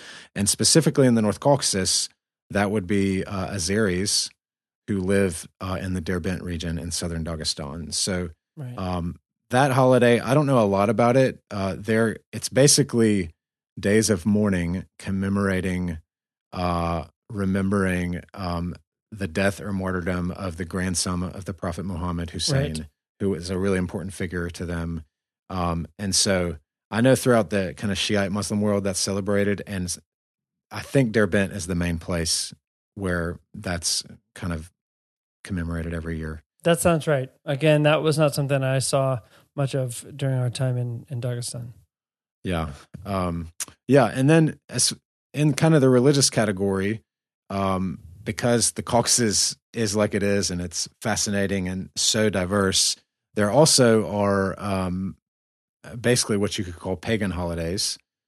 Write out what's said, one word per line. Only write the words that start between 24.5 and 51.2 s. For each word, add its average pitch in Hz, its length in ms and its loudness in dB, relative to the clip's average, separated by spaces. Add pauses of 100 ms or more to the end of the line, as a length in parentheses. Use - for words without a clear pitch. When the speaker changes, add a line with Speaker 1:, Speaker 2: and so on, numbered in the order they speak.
Speaker 1:
to 87 140 -8
them. 85 380 -6 (460)
Um, 87 360 -2 (140)
and 98 160 -2
so 87 420 0 (320)
I 117 120 0
know 131 140 6
throughout 117 340 2
the 98 260 -2
kind 104 160 -4
of 92 60 -2
Shiite 101 340 0
Muslim 104 300 -2
world 101 240 0
that's 95 140 -2
celebrated, 101 680 0
and 95 180 -4
s-, - 140 -6 (720)
I 104 100 -8
think 120 320 2
Derbent 101 400 2
is 90 140 -8
the 92 80 -2
main 85 240 0
place - 540 -4 (420)
where 87 420 -4 (160)
that's 90 500 -4 (320)
kind 87 180 -6
of 80 180 -8 (720)
commemorated 85 500 -4
every 82 240 -6
year. 78 240 -8 (220)
Speaker 2:
That 165 160 4
sounds 165 280 2
right. 135 220 0 (140)
Again, 151 400 4
that 147 200 4
was 156 140 2
not 151 180 4
something 139 280 0
I 131 160 0
saw 135 400 0 (360)
much 139 200 -2
of 127 300 -4 (100)
during 135 220 0
our 123 120 0
time 127 280 -2
in, 120 320 -6
in 120 100 -6
Dagestan. 123 500 -8 (760)
Speaker 1:
Yeah. 82 260 -2 (360)
Um, 90 440 -2 (380)
yeah. 127 180 6
And 131 240 0
then 160 300 4 (100)
as, 123 240 0 (400)
in 147 200 2
kind 160 220 4
of 143 60 6
the 131 80 6
religious 131 400 6
category, 101 720 0 (480)
um, 95 500 -2 (240)
because 117 500 0
the 101 100 -8
Caucasus 117 720 2 (180)
is 107 220 -2
like 104 180 2
it 101 100 0
is 101 280 0
and 87 100 -4
it's - 260 -6 (140)
fascinating 98 640 -2